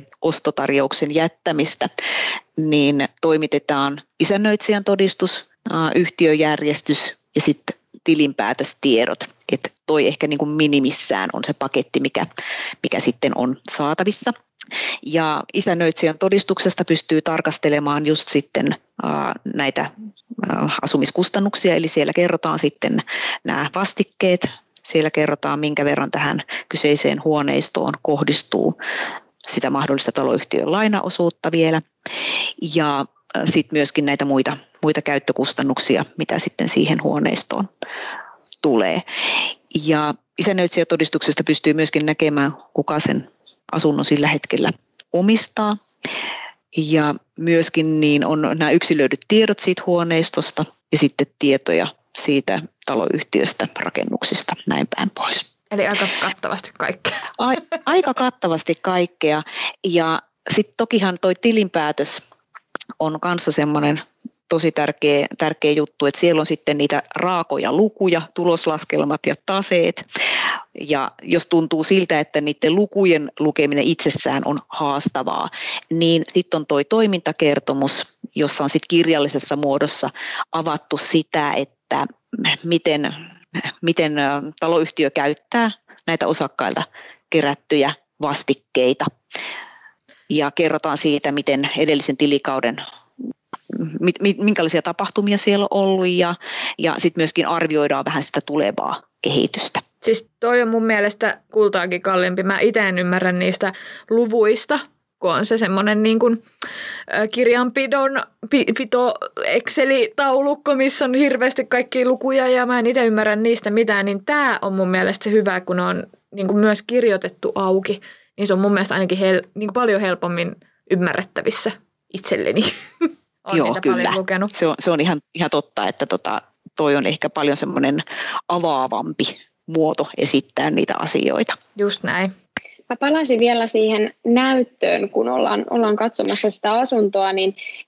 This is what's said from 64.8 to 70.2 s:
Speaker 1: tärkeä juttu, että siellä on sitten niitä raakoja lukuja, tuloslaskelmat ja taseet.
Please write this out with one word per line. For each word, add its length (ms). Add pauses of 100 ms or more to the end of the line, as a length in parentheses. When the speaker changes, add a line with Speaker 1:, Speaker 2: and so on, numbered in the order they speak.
Speaker 1:
tärkeä 340
juttu, 340
että 140
siellä 200
on 60
sitten 320
niitä 260 (120)
raakoja 580
lukuja, 480 (120)
tuloslaskelmat 920
ja 100 (100)
taseet. 600 (760)